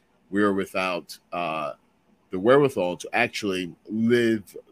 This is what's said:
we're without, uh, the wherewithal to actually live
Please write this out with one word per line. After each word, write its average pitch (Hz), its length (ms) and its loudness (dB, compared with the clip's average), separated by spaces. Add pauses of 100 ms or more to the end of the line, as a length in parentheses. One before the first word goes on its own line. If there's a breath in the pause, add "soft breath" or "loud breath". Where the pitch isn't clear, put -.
(300)
we're 101 240 2
without, 92 640 -4 (160)
uh, 80 420 -4 (560)
the 95 100 -6
wherewithal 110 560 4
to - 160 -14
actually 95 600 -2 (160)
live 113 680 0 (160)